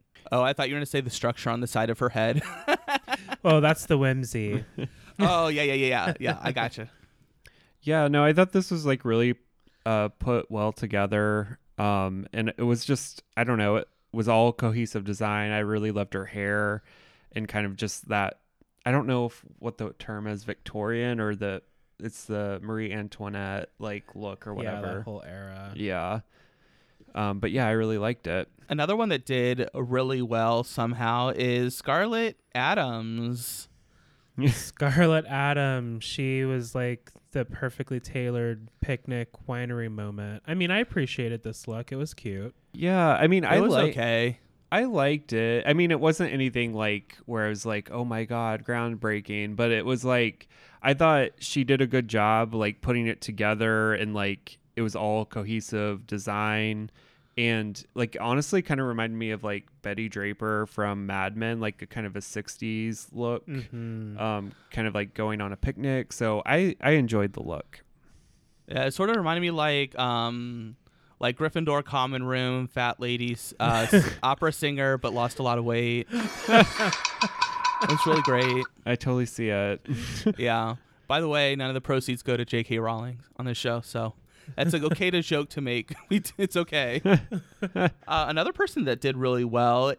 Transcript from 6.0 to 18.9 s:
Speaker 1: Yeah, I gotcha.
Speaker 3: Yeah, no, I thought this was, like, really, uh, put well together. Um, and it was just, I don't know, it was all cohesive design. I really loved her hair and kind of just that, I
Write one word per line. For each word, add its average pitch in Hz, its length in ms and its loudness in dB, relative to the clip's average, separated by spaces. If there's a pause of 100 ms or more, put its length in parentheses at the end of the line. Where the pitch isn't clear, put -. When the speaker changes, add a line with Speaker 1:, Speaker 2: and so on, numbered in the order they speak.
Speaker 1:
Yeah, 120 220 -2
I 127 120 -2
gotcha. 117 360 -4 (960)
Speaker 3:
Yeah, 151 260 4
no, 147 160 6
I 151 80 8
thought 185 200 6
this 190 180 2
was, 160 160 -2
like, 135 180 0
really, 120 300 4 (500)
uh, 107 240 2
put - 420 -2
well 107 220 0
together. 104 840 0 (180)
Um, 98 560 0
and 110 240 -2
it - 60 -2
was 120 240 2
just, - 360 -2 (140)
I 117 80 2
don't 120 140 2
know, 104 180 4
it - 120 -2 (240)
was 113 160 0
all 117 260 6
cohesive 113 500 -2
design. 104 460 -2
I 107 80 0
really 107 320 0
loved 101 240 -2
her 95 100 -4
hair 104 580 -2 (500)
and 110 140 -6
kind 104 200 -2
of 98 100 -6
just - 320 -6
that, 101 320 -2 (460)
I 123 60 2